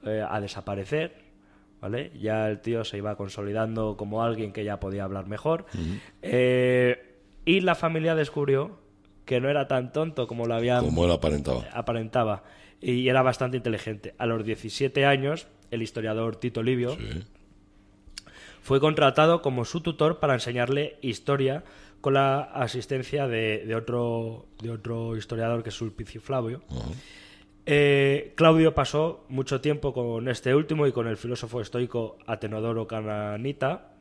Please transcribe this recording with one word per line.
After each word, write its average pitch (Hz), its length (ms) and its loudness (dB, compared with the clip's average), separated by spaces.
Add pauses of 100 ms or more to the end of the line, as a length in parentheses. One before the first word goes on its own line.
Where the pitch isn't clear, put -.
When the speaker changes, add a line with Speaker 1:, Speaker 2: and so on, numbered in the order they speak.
Speaker 1:
eh, 107 240 -2
a 104 120 -2
desaparecer, 101 720 -6 (640)
¿vale? 120 400 -6
Ya 107 300 0
el 104 100 -4
tío 113 240 -2
se 104 140 -8
iba 104 180 -4
consolidando 107 800 -4
como 104 280 -4
alguien 110 280 -2
que 104 140 -6
ya 104 160 -6
podía 98 240 -4
hablar 95 220 -6
mejor. 160 460 -4
Speaker 2:
Ujú. 87 260 -4 (220)
Speaker 1:
Eh, 127 960 2 (300)
y 185 160 6
la 180 140 2
familia 160 400 0
descubrió 147 640 0 (460)
que 123 160 0
no 135 100 0
era 143 200 0
tan 127 240 0
tonto 147 340 -2
como 117 200 -4
lo 117 80 0
habían 123 280 2
Speaker 2:
Como 80 220 4
él 87 60 6
aparentaba. 73 600 0
Speaker 1:
aparentaba. 113 720 -2 (400)
Y 127 260 2
era 131 120 6
bastante 127 360 2
inteligente. 110 600 -4
A 120 80 -4
los 113 180 -2
diecisiete 120 600 0
años, 143 400 2 (240)
el 117 140 -4
historiador 110 540 -4
Tito 117 260 -4
Livio 123 340 0
Speaker 2:
Sí. 107 260 -8 (1400)
Speaker 1:
fue 135 160 2
contratado 156 640 6
como 127 220 0
su 170 160 -6
tutor 160 380 0
para 143 140 2
enseñarle 123 680 -2
historia 135 640 -2 (380)
con 139 140 2
la 135 260 4
asistencia 131 840 -4
de, 110 400 0
de 113 80 -2
otro, 117 720 -2 (160)
de 113 80 -6
otro 117 440 -6
historiador 113 460 -2
que 113 80 -8
es 98 60 -10
Sulpicio 110 460 -10
Flavio. 131 480 -4
Speaker 2:
Ajá. 120 200 -6 (800)
Speaker 1:
Eh, 143 680 4
Claudio 160 380 8
pasó 151 560 0
mucho 131 320 -2
tiempo 143 320 0
con 120 340 -4
este 127 280 2
último 151 320 2
y 127 40 2
con 117 160 -2
el 110 100 -4
filósofo 120 440 -6
estoico 120 640 -4
Atenodoro 110 600 -4
Cananita 110 1040 -4 (120)